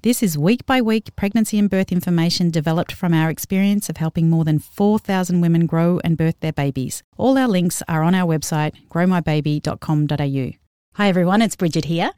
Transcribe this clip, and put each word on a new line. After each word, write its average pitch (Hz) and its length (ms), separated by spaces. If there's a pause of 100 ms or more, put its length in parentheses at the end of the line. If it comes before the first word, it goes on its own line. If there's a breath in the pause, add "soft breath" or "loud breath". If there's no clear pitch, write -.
This 240 180
is 170 160
week-by-week 226 760
pregnancy 214 420
and 208 100
birth 190 240
information 175 600
developed 160 400
from 175 200
our 160 200
experience 196 580
of 165 80
helping 165 320
more 165 160
than 156 140
four 208 400
thousand 180 420
women 170 240
grow 170 380
and 165 120
birth 165 260
their 156 120
babies. 135 480 (160)
All 269 220
our 262 80
links 180 400
are 160 160
on 170 100
our 180 180
website, 151 420 (140)
grow 175 200
my 185 120
baby 151 400
dot - 200
com 151 260
dot 147 160
A 143 60
U. 135 260 (400)
Hi 202 160
everyone, 185 320
it's 226 140
Bridget 160 300
here. 165 320